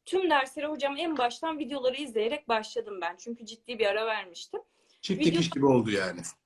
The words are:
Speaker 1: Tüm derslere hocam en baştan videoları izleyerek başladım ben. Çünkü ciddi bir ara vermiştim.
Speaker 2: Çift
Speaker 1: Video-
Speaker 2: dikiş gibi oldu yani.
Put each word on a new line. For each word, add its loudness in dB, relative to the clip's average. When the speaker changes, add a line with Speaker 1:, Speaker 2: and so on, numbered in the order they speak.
Speaker 1:
Tüm 2
derslere 2
hocam -2
en -2
baştan -2
videoları -2
izleyerek -2
başladım -2
ben. -4
Çünkü -12
ciddi -8
bir 4
ara 2
vermiştim. -6
Speaker 2:
Çift 0
Speaker 1:
Video- 6
Speaker 2:
dikiş 2
gibi 2
oldu 6
yani. 0